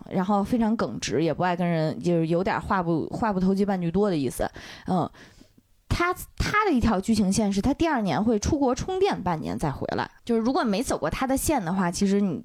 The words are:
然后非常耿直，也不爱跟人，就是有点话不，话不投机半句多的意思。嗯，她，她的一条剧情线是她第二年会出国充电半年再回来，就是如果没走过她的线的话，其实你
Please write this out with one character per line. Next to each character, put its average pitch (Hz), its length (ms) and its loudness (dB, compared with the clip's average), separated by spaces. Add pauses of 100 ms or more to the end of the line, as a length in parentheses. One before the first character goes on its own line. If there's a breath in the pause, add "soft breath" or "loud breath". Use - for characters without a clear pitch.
然 165 160 -2
后 202 180 2
非 240 140 0
常 226 180 2
耿 170 240 -4
直， 123 220 -2
也 160 120 2
不 170 100 -2
爱 180 100 2
跟 175 140 0
人， 160 320 0
就 170 180 2
是 165 100 2
有 170 160 2
点 202 160 -2
话 196 220 -2
不， 165 280 0
话 220 240 -2
不 185 80 -2
投 190 120 4
机 196 120 2
半 196 140 0
句 170 120 -2
多 202 180 2
的 170 80 0
意 131 120 0
思。 - 200 -4 (380 loud breath)
嗯， 175 200 0 (800 loud breath)
她， 349 260 0 (220)
她 427 300 0
的 381 60 4
一 254 80 2
条 220 200 2
剧 220 140 0
情 202 180 2
线 202 220 2
是 196 80 0
她 254 100 2
第 330 160 2
二 277 140 2
年 170 200 0
会 220 180 2
出 - 180 0
国 262 160 2
充 370 260 -4
电 302 220 2
半 175 180 -2
年 85 180 -6
再 151 140 -2
回 - 140 -6 (100)
来， - 140 -4 (160)
就 233 100 0
是 226 60 2
如 233 100 0
果 320 120 2
没 208 180 0
走 - 160 -2
过 - 100 -2
她 254 200 -2
的 269 100 2
线 262 260 0
的 160 80 -2
话， 190 200 0
其 196 160 0
实 196 120 2
你 196 260 0